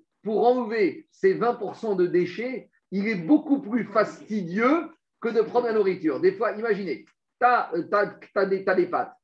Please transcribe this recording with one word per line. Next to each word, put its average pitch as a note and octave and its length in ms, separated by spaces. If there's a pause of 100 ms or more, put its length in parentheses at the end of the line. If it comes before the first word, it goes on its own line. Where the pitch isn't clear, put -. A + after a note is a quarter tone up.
(240)
pour G#3 240
enlever A3 640
ces F#3+ 220
vingt A3 220
pour G3 200
cent G#3+ 200
de F3+ 120
déchets, F#3 640 (220)
il G3 160
est A3 80
beaucoup C#4 460
plus G#3+ 220
fastidieux A3 1080 (320)
que A3+ 80
de A3 120
prendre A#3+ 260
la A3 60
nourriture. F#3 460
Des F3+ 120
fois, G3 220
imaginez, G3+ 520 (340)
t'as, B3 340
euh, E3 180
t'as, G3+ 160 (260)
t'as G3 120
des, F#3+ 180
t'as F#3 120
des F3 120
pâtes. - 260 (100)